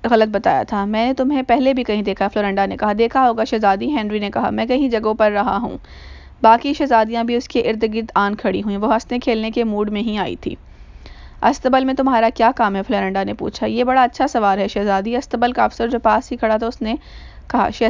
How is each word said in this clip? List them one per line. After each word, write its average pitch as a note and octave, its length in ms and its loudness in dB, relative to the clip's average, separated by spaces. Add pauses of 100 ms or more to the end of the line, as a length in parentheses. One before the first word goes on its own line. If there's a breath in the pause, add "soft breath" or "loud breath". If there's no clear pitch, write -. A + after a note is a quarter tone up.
غلط A3 240 4
بتایا F#3 340 2
تھا۔ G3+ 220 -2
میں A3 220 0
نے C4 80 0
تمہیں C4 280 0
پہلے C4 320 2
بھی B3 100 -2
کہیں G#3 180 -2
دیکھا،" G3 260 -2
فلورینڈا G3 380 0
نے F#3+ 100 -6
کہا۔ G#3 220 0
"دیکھا B3 300 2
ہوگا A3+ 160 0
شہزادی،" A3 520 0
ہنری G#3+ 220 -2
نے G3+ 120 -4
کہا، A3 200 -2
"میں G#3+ 160 -2
کہیں C4 220 0
جگہوں A3 260 0
پر G#3+ 160 4
رہا G3+ 260 -2
ہوں۔" G3+ 220 -6 (640 loud breath)
باقی A#3+ 320 6
شہزادیاں A#3 500 0
بھی A#3+ 100 -2
اس A#3+ 140 -2
کے B3 120 0
ارد A3 340 -2
گرد A3+ 200 -6
آن G3+ 200 2
کھڑی G3+ 280 -2
ہوئیں۔ G3+ 140 -4
وہ G#3+ 180 0
ہنسنے B3 240 -4
کھیلنے A3+ 320 -2
کے A#3 140 -2
موڈ G#3 260 -2
میں G#3 120 -4
ہی G#3+ 160 -4
آئی C#3 180 -4
تھی۔ - 180 -10 (880 soft breath)
"استبل C4 420 2
میں C4 100 0
تمہارا C4 400 2
کیا A3+ 220 4
کام G3+ 200 0
ہے؟" G3 100 -2
فلورینڈا G3 380 -2
نے G3+ 100 -6
پوچھا۔ G#3+ 320 -6
"یہ A3+ 180 0
بڑا B3+ 180 4
اچھا B3 260 0
سوال G3+ 300 2
ہے G3+ 100 -2
شہزادی۔" G3+ 480 -2
استبل A#3+ 360 -2
کا A#3 120 2
افسر A#3 240 -2
جو A#3+ 100 -2
پاس A3 340 0
ہی A#3+ 40 -6
کھڑا A3 200 0
تھا، A3+ 100 -2
اس B3+ 160 -6
نے A3 120 -2 (520 loud breath)
کہا، G#3+ 240 0
"شہ A3+ 200 -2